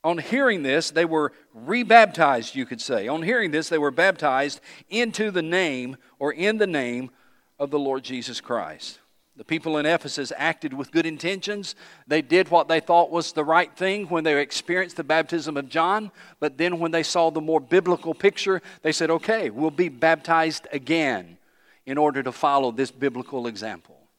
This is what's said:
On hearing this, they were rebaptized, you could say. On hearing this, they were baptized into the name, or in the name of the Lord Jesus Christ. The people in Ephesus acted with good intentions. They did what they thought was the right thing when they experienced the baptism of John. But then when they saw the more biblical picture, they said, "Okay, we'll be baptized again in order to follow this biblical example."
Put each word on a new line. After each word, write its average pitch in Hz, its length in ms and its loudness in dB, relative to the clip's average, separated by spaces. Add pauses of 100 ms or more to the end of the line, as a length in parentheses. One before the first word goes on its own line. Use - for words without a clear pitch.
On 170 140 0
hearing 214 460 0
this, 151 280 0
they 160 140 2
were 156 260 0 (220)
rebaptized, 165 1000 4
you 131 100 -4
could 117 160 -10
say. 110 260 -2
On 156 160 -4
hearing 208 280 -2
this, 156 180 -2
they 170 80 0
were 147 140 0
baptized 147 720 0 (260)
into 220 420 -2
the 180 120 -2
name, 147 560 -2 (200)
or 143 140 -2
in 202 240 0
the 208 100 2
name 127 440 -4 (480)
of 143 120 -4
the 147 80 0
Lord 135 240 -2
Jesus 123 380 -10
Christ. 85 580 -8 (380)
The - 80 -20
people 160 320 -4
in 147 80 0
Ephesus 147 540 -2
acted 151 340 -4
with 135 180 -8
good 160 140 2
intentions. 185 720 -6 (320)
They 151 160 0
did 175 280 4
what 170 160 6
they 160 140 2
thought 170 300 4
was 165 220 -2
the 156 120 -2
right 165 320 4
thing 190 300 -2
when 160 180 -2
they 147 160 2
experienced 175 560 -4
the 165 80 -8
baptism 156 540 0
of 135 100 -8
John. 185 420 0 (280)
But 143 180 -4
then 170 220 0
when 165 140 -2
they 165 100 0
saw 165 260 2
the 156 140 -2
more 156 180 2
biblical 165 540 0
picture, 196 480 0 (180)
they 156 120 0
said, 160 180 0
"Okay, 175 400 0
we'll 160 200 -2
be 160 200 0
baptized 160 840 2
again 127 640 -2 (480)
in 135 140 -6
order 143 240 2
to 123 100 -4
follow 139 380 2
this 120 200 -2
biblical 123 560 -4
example." 104 540 -10 (180)